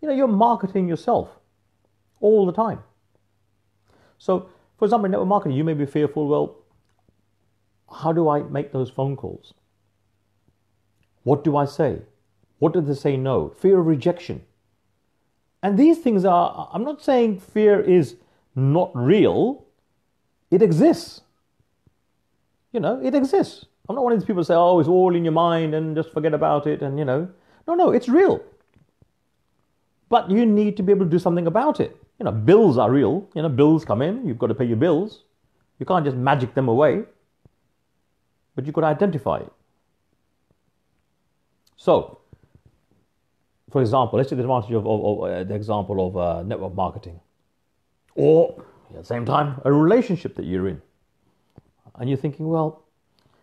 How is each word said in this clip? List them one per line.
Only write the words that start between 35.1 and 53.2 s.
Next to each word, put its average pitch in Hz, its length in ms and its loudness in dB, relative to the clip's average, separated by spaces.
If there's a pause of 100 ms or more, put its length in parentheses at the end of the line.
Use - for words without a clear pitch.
You 135 80 -10
can't 180 180 0
just 135 120 -4
magic 127 380 -2
them 135 140 -2
away. 147 360 2 (1500)
But 131 120 -8
you've 151 80 -10
got 160 80 0
to 160 60 2
identify 147 500 -2
it. - 140 -14 (2250)
So, - 420 -2 (1500)
for 139 100 0
example, 117 380 0
let's 127 120 -2
take 131 80 -6
the 127 40 -4
advantage 120 300 -2
of, 110 140 -4
of, 110 180 -2
of, 101 200 -2
uh, 92 200 -6
the 101 100 -8
example 101 520 -4
of, 92 100 -8
uh, 87 260 -4
network 92 320 -8
marketing. 87 460 -8 (960)
Or 156 480 2 (260)
at 92 60 -20
the - 80 -20
same 120 200 -8
time, 139 400 -6
a 139 80 2
relationship 180 640 0
that - 80 -10
you're - 240 -4
in. - 140 -10 (1120)
And 120 140 -8
you're 135 100 -4
thinking, 156 300 -8
"Well, 160 340 -4 (600)